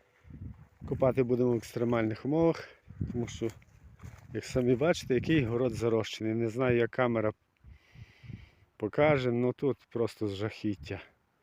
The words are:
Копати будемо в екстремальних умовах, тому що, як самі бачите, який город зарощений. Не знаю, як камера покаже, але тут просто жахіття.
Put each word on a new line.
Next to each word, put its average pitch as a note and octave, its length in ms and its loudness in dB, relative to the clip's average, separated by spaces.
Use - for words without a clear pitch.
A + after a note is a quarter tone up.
Копати C3 360 2
будемо B2 280 2
в A#2 40 2
екстремальних A2+ 720 0
умовах, D#3+ 440 2
тому A#2+ 160 -4
що, - 200 -6
як G#2+ 120 -6
самі B2 300 2
бачите, C#3+ 400 0
який C3 300 2
город A#2+ 280 0
зарощений. A2 600 -2
Не A#2 160 0
знаю, B2 280 2
як A#2 140 2
камера A2+ 420 0
покаже, C3+ 520 4
але B2 240 2
тут C3 240 -2
просто A2 380 -2
жахіття. G2+ 760 -6